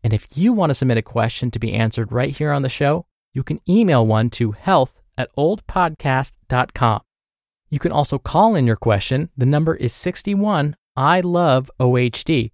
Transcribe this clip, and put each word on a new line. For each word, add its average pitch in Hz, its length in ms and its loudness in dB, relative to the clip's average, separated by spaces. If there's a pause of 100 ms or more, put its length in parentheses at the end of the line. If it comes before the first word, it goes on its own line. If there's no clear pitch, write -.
And 110 120 0
if - 240 -6
you 226 160 2
want 180 160 2
to 135 40 2
submit 123 220 0
a 110 60 0
question 117 480 -4
to - 80 -8
be 110 160 -4
answered 110 380 -2
right 135 220 -2
here 151 160 -4
on 143 120 0
the 131 80 -2
show, 151 340 -2 (300)
you 131 80 -4
can - 260 -6
email 175 380 4
one 110 240 2
to 110 220 -2
health 147 500 0 (160)
at 127 180 -4
old 165 300 -2
podcast 151 680 -2 (160)
dot 127 240 0
com. 113 300 0 (680)
You 147 100 -4
can - 140 -2
also 143 260 0
call 214 360 2
in 135 120 2
your 113 100 2
question. 127 600 -2
The 127 80 0
number 151 300 2
is - 180 -4
sixty-one 190 840 -2 (200)
I 156 240 2
love 175 580 2
O 127 200 2
H 123 260 -2
D. 135 300 0